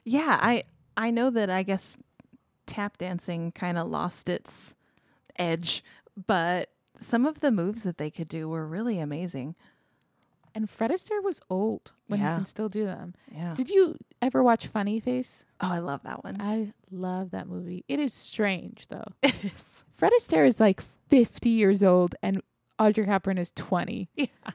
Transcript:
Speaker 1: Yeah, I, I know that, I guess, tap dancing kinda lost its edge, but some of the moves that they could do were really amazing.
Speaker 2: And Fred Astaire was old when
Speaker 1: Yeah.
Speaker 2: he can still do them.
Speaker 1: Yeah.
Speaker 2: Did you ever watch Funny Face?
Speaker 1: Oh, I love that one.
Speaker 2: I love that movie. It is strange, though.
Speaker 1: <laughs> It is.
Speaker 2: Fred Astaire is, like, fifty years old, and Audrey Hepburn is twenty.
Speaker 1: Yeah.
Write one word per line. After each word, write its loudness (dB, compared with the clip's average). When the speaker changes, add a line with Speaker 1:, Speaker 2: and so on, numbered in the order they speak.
Speaker 1:
Yeah, 2
I, 2
I 0
know 2
that, 2
I 0
guess, -4
tap -8
dancing -6
kinda -4
lost -6
its -8
edge, -2
but 0
some 0
of -4
the 4
moves 0
that -4
they -4
could -8
do -8
were -4
really -4
amazing. -6
Speaker 2:
And -4
Fred -2
Astaire -4
was -4
old -4
when -2
Speaker 1:
Yeah. 0
Speaker 2:
he -4
can -6
still -6
do -4
them. -10
Speaker 1:
Yeah. -8
Speaker 2:
Did -4
you 4
ever 2
watch 4
Funny -2
Face? -6
Speaker 1:
Oh, -2
I -2
love -6
that -10
one. -10
Speaker 2:
I -4
love -6
that -8
movie. -10
It -2
is -2
strange, -4
though. -12
Speaker 1:
<laughs> -20
It 2
is. -14
Speaker 2:
Fred 2
Astaire 4
is, 4
like, 6
fifty 6
years 6
old, 6
and 0
Audrey 4
Hepburn 0
is -4
twenty. -4
Speaker 1:
Yeah. 0